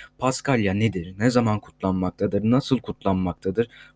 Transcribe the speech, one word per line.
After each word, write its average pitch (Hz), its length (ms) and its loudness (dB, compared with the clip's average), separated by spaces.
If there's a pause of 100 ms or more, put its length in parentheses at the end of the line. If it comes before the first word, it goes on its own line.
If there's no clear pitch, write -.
(180)
Paskalya 123 560 0
nedir? 95 460 -2
Ne 117 100 2
zaman 113 300 2
kutlanmaktadır? 95 920 -2
Nasıl 131 260 2
kutlanmaktadır? 95 920 -2 (280)